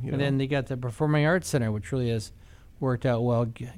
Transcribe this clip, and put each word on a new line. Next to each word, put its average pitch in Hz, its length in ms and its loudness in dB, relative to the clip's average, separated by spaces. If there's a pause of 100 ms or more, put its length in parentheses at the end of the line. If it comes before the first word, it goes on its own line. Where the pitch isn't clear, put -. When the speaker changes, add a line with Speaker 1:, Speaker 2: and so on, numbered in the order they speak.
Speaker 1:
you 147 60 -6
Speaker 2:
And - 20 -6
Speaker 1:
know. 139 60 -2
Speaker 2:
then 139 200 2
they 135 100 0
got 139 200 0
the 135 80 -6
Performing 147 500 2
Arts 175 220 2
Center, 117 240 0
which 107 220 -4
really 123 160 0
has 113 240 -2 (480)
worked 131 240 0
out 120 180 2
well, 120 220 2
g-, 120 320 -8